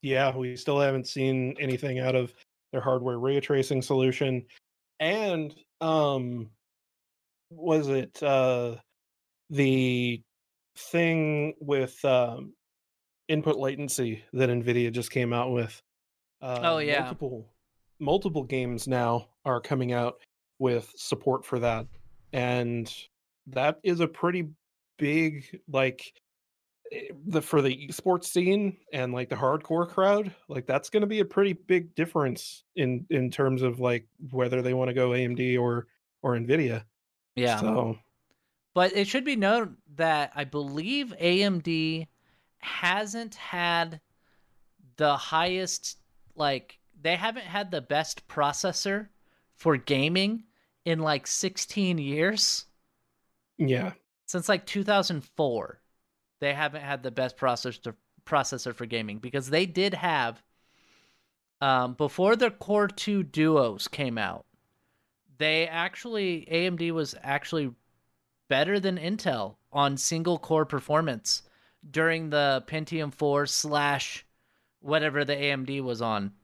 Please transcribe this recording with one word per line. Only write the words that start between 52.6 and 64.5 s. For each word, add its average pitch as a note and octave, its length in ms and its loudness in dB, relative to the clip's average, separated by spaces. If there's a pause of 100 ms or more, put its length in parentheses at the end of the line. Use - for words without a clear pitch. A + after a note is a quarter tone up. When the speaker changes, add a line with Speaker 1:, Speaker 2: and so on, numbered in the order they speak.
Speaker 1:
Yeah. C3 340 2 (340)
Speaker 2:
Since, F3 220 -6
like, F#3+ 180 0
two G3+ 160 -4
thousand G3 400 0 (140)
four, B2 440 -2 (600)
they C#3+ 120 0
haven't D3 300 -4
had C#3 220 -6
the B2+ 80 -4
best B2+ 240 -2
processor, A#2+ 580 -2 (320)
processor B2+ 480 -2
for A#2+ 120 -10
gaming A2 340 -6
because B2+ 300 -6
they E3+ 160 2
did F#3 280 0
have, D3 480 -2 (1160)
um, B2+ 340 2
before F3+ 400 2
their A#3 160 2
Core G#3 380 0
two G3+ 340 -2
Duos C#3+ 640 2
came B2 320 -4
out, F2 280 -6 (920)